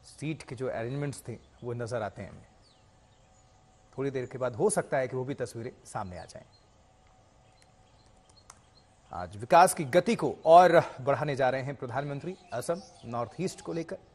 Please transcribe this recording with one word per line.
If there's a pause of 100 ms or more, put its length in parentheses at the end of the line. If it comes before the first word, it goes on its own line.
सीट
के
जो
arrangements
थे, (280)
वो
नजर
आते
हैं
हमें। (1500)
थोड़ी
देर
के
बाद
हो
सकता
है
कि
वो
भी
तस्वीरें (120)
सामने
आ
जाएं। (2750)
आज
विकास
की
गति
को
और (180)
बढ़ाने
जा
रहे
हैं
प्रधानमंत्री (160)
असम (240)
north (100)
east
को
लेकर। (180)